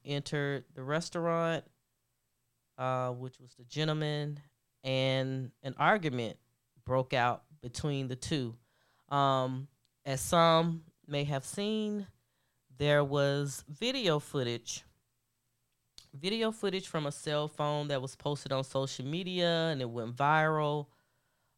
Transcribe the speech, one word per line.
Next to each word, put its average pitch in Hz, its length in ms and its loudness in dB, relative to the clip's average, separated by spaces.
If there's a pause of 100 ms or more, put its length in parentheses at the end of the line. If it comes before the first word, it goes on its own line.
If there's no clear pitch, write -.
entered 143 600 -4 (100)
the 135 80 -10
restaurant, 165 800 -2 (1120)
uh, 127 340 -2
which 127 280 -10
was 127 160 -20
the 123 80 -20
gentleman, 147 760 -2 (440)
and 131 680 0 (120)
an 135 140 -6
argument 147 600 2 (480)
broke 127 280 0
out 120 300 2 (180)
between 135 480 -4
the 127 80 -6
two. 123 380 -4 (540)
Um, 135 580 2 (380)
as 135 160 -2
some 165 600 4 (240)
may 143 160 -2
have 143 220 -2
seen, 208 600 -4 (720)
there 147 260 4
was 143 680 0
video 208 500 0
footage, 120 640 -4 (1300)
video 220 380 0
footage 196 360 -2
from 156 180 -2
a 143 60 -2
cell 151 360 -2
phone 147 400 -2
that 139 140 0
was 131 140 -8
posted - 360 -4
on 135 140 2
social 135 400 -2
media, 170 640 0
and 143 120 -2
it 123 80 -2
went 117 260 -6
viral, 151 720 4 (720)